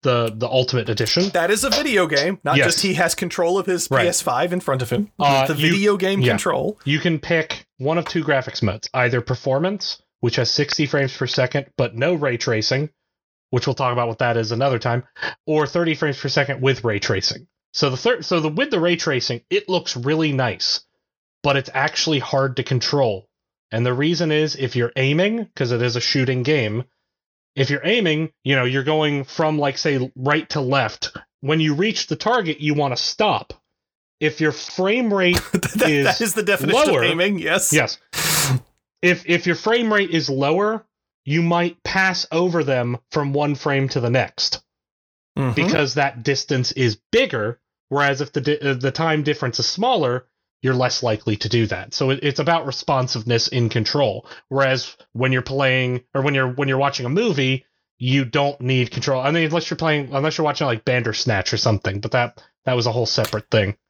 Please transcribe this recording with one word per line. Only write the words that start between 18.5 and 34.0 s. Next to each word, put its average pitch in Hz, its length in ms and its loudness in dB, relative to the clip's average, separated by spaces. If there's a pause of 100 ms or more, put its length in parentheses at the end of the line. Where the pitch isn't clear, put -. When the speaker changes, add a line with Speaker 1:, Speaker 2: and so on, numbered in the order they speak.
Speaker 1:
the 208 100 0
ray 175 160 2
tracing, 127 540 -2
it 202 180 -2
looks 180 300 -2
really 151 340 0
nice, 127 480 -2 (600)
but 143 140 2
it's 135 180 -2
actually 143 460 0
hard 135 360 0
to 131 60 -2
control. 120 680 0 (420)
And 117 140 -2
the 123 80 2
reason 156 400 0
is 151 240 0
if 131 200 -4
you're 120 200 0
aiming, 180 580 0
'cause 123 180 -2
it 117 100 0
is 120 140 0
a 120 40 -2
shooting 127 440 0
game, 123 400 0 (720)
if 135 140 0
you're 139 140 -2
aiming, 160 480 2 (120)
you 139 120 2
know, 127 80 2
you're 131 200 0
going 147 400 0
from, 156 340 0
like, 143 200 0
say, 135 380 0
right 147 340 0
to 151 100 -2
left. 127 560 -2 (240)
When 156 200 0
you 156 140 2
reach 196 340 0
the 156 80 -2
target, 208 440 0
you 151 140 0
wanna 139 220 0
stop. - 560 -2 (680)